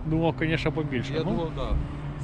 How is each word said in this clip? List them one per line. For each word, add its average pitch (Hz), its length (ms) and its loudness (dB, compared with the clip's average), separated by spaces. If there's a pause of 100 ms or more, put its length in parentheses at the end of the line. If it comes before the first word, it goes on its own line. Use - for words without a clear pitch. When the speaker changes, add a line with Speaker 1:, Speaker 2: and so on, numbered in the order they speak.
Speaker 1:
Думав, 160 320 2
конечно, 160 340 2
побільше. 131 420 -2
Speaker 2:
Я 156 100 0
Speaker 1:
Ну. 156 80 0
Speaker 2:
думав, 165 240 0
да. 123 120 -2 (560)